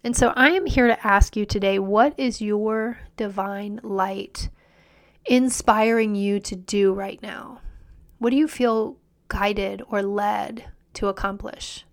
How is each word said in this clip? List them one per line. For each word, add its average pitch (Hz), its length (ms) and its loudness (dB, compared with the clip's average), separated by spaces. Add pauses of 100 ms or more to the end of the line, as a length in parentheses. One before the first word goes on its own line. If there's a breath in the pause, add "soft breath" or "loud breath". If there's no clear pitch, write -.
And 240 140 -4
so 240 180 4
I 262 160 6
am 359 160 0
here 247 220 4
to 220 180 0
ask 202 300 4
you 208 100 0
today, 196 320 0
what 208 400 4
is 254 220 -2
your 214 580 -2 (180)
divine 202 680 -6
light 196 640 -4 (800 soft breath)
inspiring 226 880 2
you 202 240 0
to 196 160 -10
do 196 360 0
right 196 300 -8
now? 214 380 -14 (580 soft breath)
What 233 120 0
do 262 60 0
you 302 120 2
feel 226 480 -2 (320)
guided 196 600 -2
or 202 140 -2
led 202 600 -4 (300)
to 208 120 -4
accomplish - 880 -8